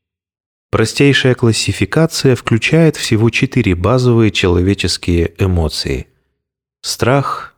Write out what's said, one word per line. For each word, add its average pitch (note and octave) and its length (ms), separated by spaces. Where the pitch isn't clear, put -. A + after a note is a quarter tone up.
Простейшая B2+ 640
классификация A#2+ 1000
включает D#3 580
всего A2+ 360
четыре G#2+ 440
базовые A2+ 560
человеческие F2+ 1000
эмоции: E2 640
страх, - 800